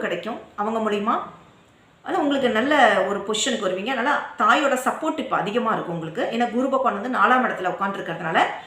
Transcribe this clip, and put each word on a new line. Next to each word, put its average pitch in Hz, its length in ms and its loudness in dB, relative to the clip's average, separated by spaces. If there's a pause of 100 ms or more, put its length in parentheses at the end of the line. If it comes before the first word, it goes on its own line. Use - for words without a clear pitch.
கிடைக்கும் 196 340 -4 (240)
அவங்க 220 220 -2
மூலியமா. 208 320 0 (880)
ஆனா 320 180 -2
உங்களுக்கு 262 260 2 (100)
நல்ல 285 140 2 (360)
ஒரு 202 180 -2
பொசிஷனுக்கு 214 400 -2
வருவீங்க. 196 280 -2
அதனால 262 180 0 (280)
தாயோட 269 340 4 (100)
சப்போர்ட் 311 380 -2
இப்ப 165 180 -2
அதிகமா 226 320 0
இருக்கும் 165 240 -4
உங்களுக்கு. 160 260 -6 (100)
ஏன்னா 240 120 0 (100)
குரு 262 180 2
பகவான் 233 260 2
வந்து 233 180 -4
நாலாம் 240 300 4
இடத்துல 185 260 -2
உட்கார்ந்திருக்கிறதுனால 180 680 -2 (280)